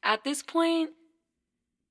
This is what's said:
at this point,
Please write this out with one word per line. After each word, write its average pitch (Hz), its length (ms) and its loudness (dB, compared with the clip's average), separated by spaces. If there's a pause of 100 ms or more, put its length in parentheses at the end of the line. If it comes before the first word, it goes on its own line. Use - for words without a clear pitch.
at 214 200 0
this 277 200 -4
point, 330 480 0 (1000)